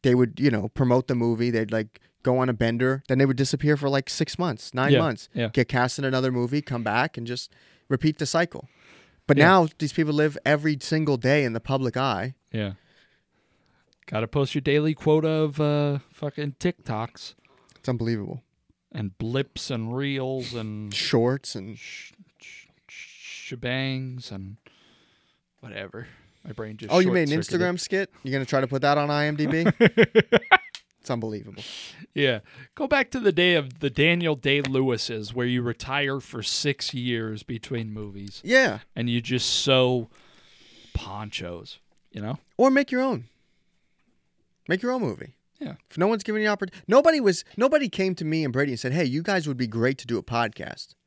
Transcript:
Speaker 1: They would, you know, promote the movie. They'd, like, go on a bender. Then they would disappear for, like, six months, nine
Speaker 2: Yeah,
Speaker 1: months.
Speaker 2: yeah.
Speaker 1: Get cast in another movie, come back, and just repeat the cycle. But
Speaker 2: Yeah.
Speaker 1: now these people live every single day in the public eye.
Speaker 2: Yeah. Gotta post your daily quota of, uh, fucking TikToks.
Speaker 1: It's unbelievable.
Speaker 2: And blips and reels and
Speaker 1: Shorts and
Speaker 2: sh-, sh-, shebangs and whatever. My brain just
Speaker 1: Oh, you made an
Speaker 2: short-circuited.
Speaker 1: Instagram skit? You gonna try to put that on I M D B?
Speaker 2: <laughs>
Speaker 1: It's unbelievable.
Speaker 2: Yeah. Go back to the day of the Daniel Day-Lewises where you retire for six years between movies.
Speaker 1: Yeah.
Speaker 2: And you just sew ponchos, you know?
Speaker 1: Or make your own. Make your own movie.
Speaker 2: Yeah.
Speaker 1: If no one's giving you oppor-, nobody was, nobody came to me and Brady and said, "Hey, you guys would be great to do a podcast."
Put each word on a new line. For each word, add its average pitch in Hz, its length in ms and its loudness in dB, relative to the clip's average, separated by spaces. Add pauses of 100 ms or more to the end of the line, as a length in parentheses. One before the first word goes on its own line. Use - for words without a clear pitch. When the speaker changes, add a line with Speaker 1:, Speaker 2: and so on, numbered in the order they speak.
Speaker 1:
They 123 100 6
would, 123 260 2
you 139 120 4
know, 104 180 -2
promote 127 380 2
the 131 80 -2
movie. 117 340 0
They'd, 110 220 0
like, 110 280 -4 (220)
go 127 160 2
on 127 120 2
a 120 40 0
bender. 120 540 0
Then 131 100 2
they 139 80 6
would 131 120 0
disappear 147 400 2
for, 139 120 -2
like, 139 220 -2
six - 260 -4
months, 165 380 -4
nine 135 180 2
Speaker 2:
Yeah, 127 60 8
Speaker 1:
months. 113 340 -2
Speaker 2:
yeah. 120 180 -2
Speaker 1:
Get 123 180 2
cast 127 280 0
in 139 80 -4
another 131 260 0
movie, 123 300 -2
come 120 220 -6
back, 113 340 -2
and 117 80 -8
just 123 260 -8 (360)
repeat 151 320 0
the 147 80 -2
cycle. - 420 -2 (560)
But 143 120 4
Speaker 2:
Yeah. 147 80 8
Speaker 1:
now 175 220 8 (120)
these 147 140 -4
people 151 200 0
live 151 320 2
every 147 340 2
single 151 380 0
day 135 260 4
in 117 100 -2
the 113 60 -4
public 131 380 -2
eye. 127 380 -2 (160)
Speaker 2:
Yeah. 104 220 -4 (1300)
Gotta 110 220 -4
post 139 260 0
your 147 80 -2
daily 151 320 2
quota 156 360 2
of, 156 300 0
uh, 147 400 2 (120)
fucking 143 480 -8
TikToks. - 760 -10 (440)
Speaker 1:
It's - 100 -10
unbelievable. 117 560 -4 (480)
Speaker 2:
And 101 260 -8
blips 123 540 -6
and 113 240 -6
reels 131 580 -4
and 107 400 -8
Speaker 1:
Shorts 123 640 0
and 104 220 -10
Speaker 2:
sh-, - 340 -16 (300)
sh-, - 240 -20 (880)
shebangs 131 800 -6
and 95 260 -12 (1040)
whatever. 104 460 -14 (360)
My - 80 -14
brain 107 240 -10
just 110 160 -8
Speaker 1:
Oh, 175 80 6
you 185 120 4
made 170 180 2
an 151 60 2
Speaker 2:
short-circuited. 175 400 0
Speaker 1:
Instagram 175 40 -8
skit? 190 300 -2 (140)
You 131 100 -4
gonna 135 120 -2
try 139 140 0
to 135 80 0
put 131 140 -2
that 143 160 4
on 147 140 0
I 147 160 2
M 151 100 -2
D 151 80 0
B? 160 200 0 (140)
Speaker 2:
<laughs> - 600 6 (640)
Speaker 1:
It's - 80 -14
unbelievable. 107 540 -6 (500)
Speaker 2:
Yeah. 127 260 0 (360)
Go 277 100 -2
back 269 260 2
to 254 100 -4
the 208 100 4
day 175 240 4
of 131 240 -2
the 139 100 -2
Daniel 160 460 2
Day-Lewises 131 1000 0
where 123 140 -2
you 123 140 0
retire 135 580 -4
for 117 240 -10
six - 500 -4
years 113 480 -4
between 113 520 -8
movies. 101 500 -12
Speaker 1:
Yeah. 220 360 2 (180)
Speaker 2:
And 120 120 -2
you 117 120 0
just 123 280 -2
sew 127 600 2 (840)
ponchos, 98 840 -10 (320)
you - 100 -12
know? 117 180 -8 (180)
Speaker 1:
Or 254 120 6
make 269 220 2
your 254 100 0
own. 190 240 -2 (1400)
Make 185 140 0
your 240 100 -2
own 254 100 -2
movie. 135 340 -6 (240)
Speaker 2:
Yeah. - 160 -10 (140)
Speaker 1:
If - 80 -12
no 175 100 2
one's 214 160 0
giving 214 200 -2
you 214 60 2
oppor-, 202 220 -2 (160)
nobody 302 320 6
was, 202 240 2 (140)
nobody 269 320 4
came 190 260 0
to 160 100 -8
me 160 180 0
and 127 100 -2
Brady 139 200 0
and 113 60 -6
said, 127 140 -4
"Hey, 165 120 0
you 135 180 -2
guys 180 240 0
would 135 100 -4
be 123 100 -2
great 117 320 0
to 120 80 -14
do 120 100 -2
a - 60 -4
podcast." - 720 -6 (120)